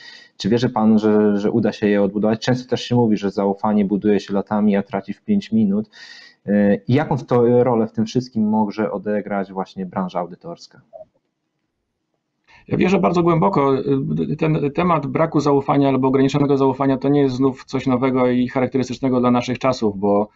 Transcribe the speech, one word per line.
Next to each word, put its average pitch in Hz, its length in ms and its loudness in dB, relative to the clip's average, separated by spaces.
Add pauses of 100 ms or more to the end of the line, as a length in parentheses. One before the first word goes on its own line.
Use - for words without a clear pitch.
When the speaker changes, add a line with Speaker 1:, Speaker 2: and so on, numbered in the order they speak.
(360)
Speaker 1:
Czy - 120 -4
wierzy 117 220 0
pan, 110 280 2
że, 107 400 2
że 101 120 0
uda 107 220 0
się - 160 -2
je 101 140 2
odbudować? 104 380 0
Często 127 300 -4
też 117 140 -4
się - 100 -4
mówi, 117 220 2
że 98 140 -4
zaufanie 101 540 0
buduje 98 360 0
się 98 140 -8
latami, 104 420 0
a 101 60 0
traci 98 300 -8
w - 100 -14
pięć 101 300 -2
minut. 107 380 0 (560)
E, 101 280 2
i - 200 -2
jaką 156 220 0
w 127 100 -8
to 120 380 4
rolę 117 220 2
w 110 60 -14
tym 110 140 -2
wszystkim 113 420 -2
może 107 440 -2
odegrać 101 600 -6
właśnie 95 340 -8
branża 90 340 -6
audytorska? 87 600 -14 (1900)
Speaker 2:
Ja - 80 -2
wierzę 190 220 2
bardzo 175 240 2
głęboko. 165 520 2 (640)
Ten 156 360 0
temat 165 320 0
braku 151 340 0
zaufania 143 480 2
albo 131 200 0
ograniczonego 139 480 2
zaufania 135 400 0
to 135 120 -2
nie 143 120 2
jest 131 160 2
znów 131 280 -2
coś 131 220 -6
nowego 127 440 2
i 123 180 0
charakterystycznego 127 720 -2
dla 123 100 2
naszych 123 280 -2
czasów, 113 400 -2
bo 101 380 0